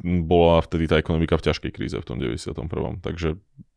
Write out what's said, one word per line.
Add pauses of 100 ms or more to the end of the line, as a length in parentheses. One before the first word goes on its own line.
m,
bola
vtedy
tá
ekonomika
v
ťažkej
kríze
v
tom
deväťdesiatom
prvom,
takže (380)